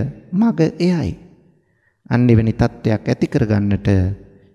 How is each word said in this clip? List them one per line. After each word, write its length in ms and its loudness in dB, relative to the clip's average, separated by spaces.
මග 320 0
එයයි. 380 -2
අන්න 240 2
එවැනි 240 4
තත්ත්වයක් 560 -2
ඇති 180 -2
කරගන්නට 640 0